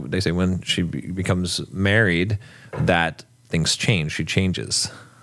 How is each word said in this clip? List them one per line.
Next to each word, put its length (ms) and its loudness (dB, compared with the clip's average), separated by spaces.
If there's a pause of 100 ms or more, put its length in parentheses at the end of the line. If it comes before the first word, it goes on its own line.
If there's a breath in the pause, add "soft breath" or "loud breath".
they 120 -2
say 120 0
when 300 0
she 180 -2
be-, 320 -4
becomes 480 -2 (100)
married, 680 2 (400 loud breath)
that 440 2 (280)
things 260 0
change. 360 0
She 120 -4
changes. 640 -2 (320 loud breath)